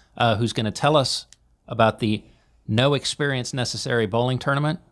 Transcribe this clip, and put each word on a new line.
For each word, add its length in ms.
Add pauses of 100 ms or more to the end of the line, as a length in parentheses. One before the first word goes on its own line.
(180)
uh, 180
who's 160
gonna 180
tell 280
us 260 (420)
about 340
the 220 (460)
No 240
Experience 600
Necessary 500
bowling 340
tournament 420 (120)